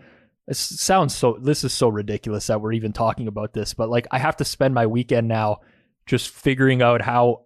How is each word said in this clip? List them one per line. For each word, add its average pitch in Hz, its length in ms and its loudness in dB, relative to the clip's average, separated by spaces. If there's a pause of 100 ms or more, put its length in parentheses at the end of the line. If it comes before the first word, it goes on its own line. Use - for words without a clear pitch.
(480)
It 139 80 -6
sounds 170 600 0
so, 120 260 0
this 143 220 0
is 131 100 -4
so 123 160 2
ridiculous 104 560 -4
that 107 160 -2
we're 110 120 -4
even 110 200 -4
talking 113 340 -2
about 107 260 -8
this, 104 200 -6
but, 113 160 -4
like, 120 220 0
I 131 80 0
have 156 160 0
to 143 100 -4
spend 135 300 0
my 120 100 2
weekend 117 420 0
now 110 340 -2 (440)
just - 240 -2
figuring 131 540 2
out 120 180 6
how 120 440 2